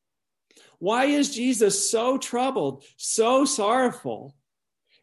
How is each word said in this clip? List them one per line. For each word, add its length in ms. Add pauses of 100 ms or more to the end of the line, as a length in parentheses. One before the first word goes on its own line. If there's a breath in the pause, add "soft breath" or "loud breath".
(760 soft breath)
Why 280
is 300
Jesus 540
so 280
troubled, 680 (120 soft breath)
so 500
sorrowful? 920 (680)